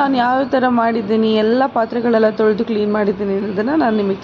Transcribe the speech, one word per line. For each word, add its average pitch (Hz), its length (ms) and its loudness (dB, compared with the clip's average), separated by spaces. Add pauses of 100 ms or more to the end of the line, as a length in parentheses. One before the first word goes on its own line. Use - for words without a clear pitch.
ನಾನು 269 240 0
ಯಾವ 262 300 0
ಥರ 247 80 0 (180)
ಮಾಡಿದ್ದೀನಿ, 220 500 0 (140)
ಎಲ್ಲ 240 160 2 (160)
ಪಾತ್ರೆಗಳೆಲ್ಲ 226 540 0 (100)
ತೊಳೆದು 214 300 2
ಕ್ಲೀನ್ 208 280 0
ಮಾಡಿದ್ದೀನಿ 202 400 -2
ಅನ್ನೋದನ್ನು 214 460 -2
ನಾನು 220 180 0
ನಿಮಗೆ 190 200 -2